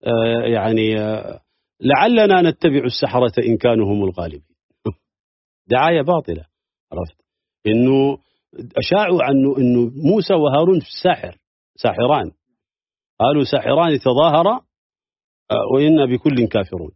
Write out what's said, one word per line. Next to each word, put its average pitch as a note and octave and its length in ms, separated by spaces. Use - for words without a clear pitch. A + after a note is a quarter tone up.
آه، A#2 480
يعني، A2 460
آه، G#2+ 420
"لعلنا F#3+ 680
نتبع C#3+ 360
السحرة A#2+ 460
إن A2+ 100
كانوا A2+ 360
هم G#2 100
الغالبين." E2 520
<laughs> - 880
دعاية D3+ 300
باطلة، C3+ 440
عرفت؟ - 300
إنه C3+ 500
أشاعوا F3 460
عنه C3+ 340
إنه B2 380
موسى F#3 380
وهارون D#3 460
ساحر، - 340
ساحران. A#2+ 560
قالوا: C#3+ 240
"ساحران D3+ 560
تظاهرا، D#3+ 640
آه، A2 220
وإنا D3 320
بكل B2 420
كافرون." F2+ 480